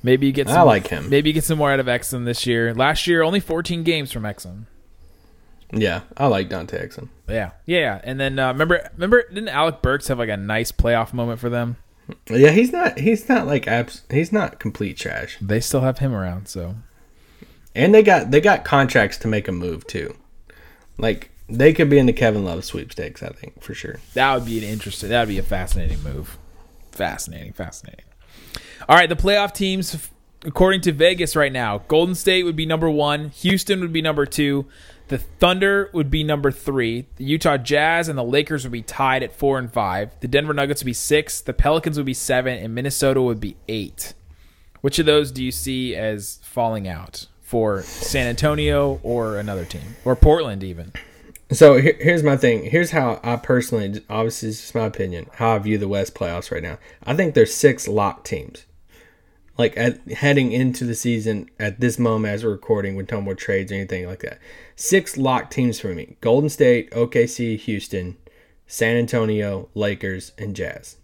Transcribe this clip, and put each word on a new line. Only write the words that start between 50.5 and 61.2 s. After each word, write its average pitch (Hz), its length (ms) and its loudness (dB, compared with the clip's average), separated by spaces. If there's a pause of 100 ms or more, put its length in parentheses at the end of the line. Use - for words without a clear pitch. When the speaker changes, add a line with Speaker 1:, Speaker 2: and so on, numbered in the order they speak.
Speaker 1:
even? 85 300 -12 (580)
Speaker 2:
So 143 300 10
he-, 156 180 4
here's 160 240 2
my 139 140 2
thing. 120 260 2
Here's 165 280 0
how 127 320 0
I 120 120 0
personally, 117 760 -2
obviously 113 380 -4
it's 110 140 -8
just - 120 -18
my 113 120 -2
opinion, 92 480 -6
how 113 220 0
I 104 40 -2
view 107 180 -2
the 101 120 -4
West 98 260 -4
playoffs 87 340 -6
right 85 140 -6
now. 80 140 -10 (260)
I 131 100 -2
think 165 220 0
there's 110 180 6
six - 360 2
locked 101 360 -2
teams. - 380 -12 (960)
Like, 233 180 0
at, 240 240 0 (100)
heading 139 440 2
into 127 320 0
the 117 100 -4
season 110 540 -2 (100)